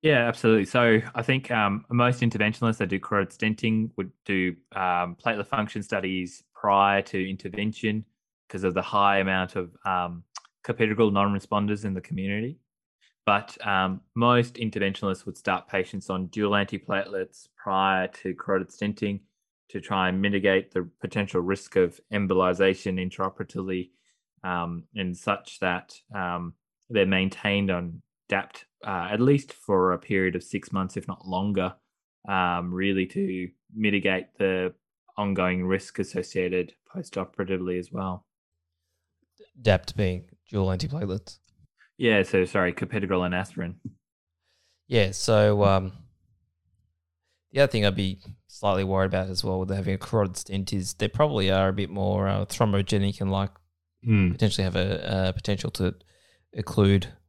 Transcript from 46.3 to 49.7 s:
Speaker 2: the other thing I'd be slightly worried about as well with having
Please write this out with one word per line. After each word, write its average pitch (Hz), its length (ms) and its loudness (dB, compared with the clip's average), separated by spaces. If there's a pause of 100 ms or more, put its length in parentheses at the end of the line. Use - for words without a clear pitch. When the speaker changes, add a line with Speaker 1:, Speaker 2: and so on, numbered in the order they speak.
Speaker 2:
the 139 100 4
other 139 100 6
thing 107 140 2
I'd 101 100 4
be 95 240 -2 (280)
slightly 98 360 0
worried 95 240 2
about 95 220 -2
as 92 140 -4
well 95 160 -2
with 92 100 -4
having 98 240 -2